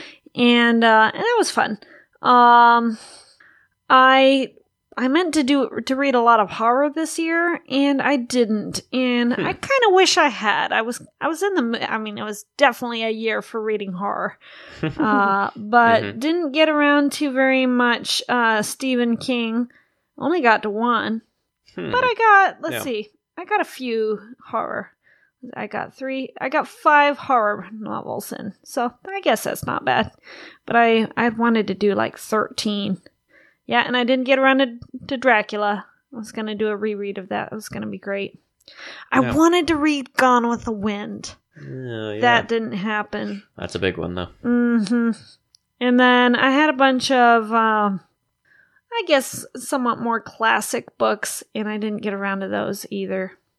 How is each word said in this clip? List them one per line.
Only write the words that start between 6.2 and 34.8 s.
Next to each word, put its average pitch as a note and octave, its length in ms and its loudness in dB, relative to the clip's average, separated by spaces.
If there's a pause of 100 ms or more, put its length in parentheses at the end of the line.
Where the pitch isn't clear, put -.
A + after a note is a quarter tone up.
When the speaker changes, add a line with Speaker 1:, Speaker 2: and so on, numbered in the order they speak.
Speaker 1:
lot A#3 180 6
of G3 120 0
horror B3 380 0
this D#4 300 -6
year, E4+ 480 -2
and C#4 340 0
I C#4+ 140 0
didn't. A#3 640 -2 (120)
And B3 400 0
Speaker 2:
Hmm. G3+ 120 -2
Speaker 1:
I F#4 80 -2
kinda B4 360 0
wish F#4 280 4
I D#4+ 120 6
had. G3 420 -2
I G#3+ 120 0
was, A#3+ 220 -10 (140)
I C4+ 80 -2
was D#4 140 -4
in G4 140 -2
the D#4+ 80 0
mo-, A#3 180 -4
I - 160 -4
mean, G#3+ 220 -10
it A3 40 -8
was G#3 220 -10 (120)
definitely A#3+ 460 0
a A3+ 60 -2
year A3 320 -4
for A3 200 -10
reading G#3 300 -6
horror. G3 460 -6 (440)
Speaker 2:
<laughs> - 20 -6
Speaker 1:
Uh, G3+ 720 0
but A3+ 480 4
Speaker 2:
Mm-hmm. - 160 -8
Speaker 1:
didn't D#4 340 -2
get D#4 160 2
around C#4+ 440 2
to D4 180 -4
very C4 340 2
much, B3 640 0
uh, A3+ 320 2
Stephen A#3+ 560 -2
King. A#3+ 520 -4 (480)
Only D#4+ 240 -2
got A#3 220 4
to G#3+ 60 -4
one. A3 540 -2 (520)
Speaker 2:
Hmm. E3+ 160 -8
Speaker 1:
But B4 120 0
I B4 140 2
got, G4+ 440 4
let's D#4+ 140 -6
Speaker 2:
Yeah. - 80 -4
Speaker 1:
see, G#3+ 260 -6 (260)
I F4 100 -14
got G4+ 160 0
a D#4+ 40 -4
few A3 540 -4 (260)
horror. - 460 -8 (640)
I G#3+ 100 -10
got - 300 -10
three, C4 440 -10
I C4 100 -6
got C4+ 180 -2
five D4 500 2
horror G#3 540 -2
novels - 600 -10
in. - 300 -12
So A#3+ 320 -6 (140)
I G4 140 -8
guess - 220 0
that's - 220 -6
not - 180 -4
bad. - 280 0 (560)
But A3 80 0
I, A3+ 320 4 (100)
I A#3 120 2
wanted A3+ 380 0
to - 60 -2
do, F#3 220 0
like, - 200 -2
thirteen. G#3 840 -4 (640)
Yeah, A#3+ 220 0
and B3 100 -2
I B3 60 0
didn't B3+ 220 0
get C4+ 120 2
around C4 220 4
to, A#3+ 180 -2 (300)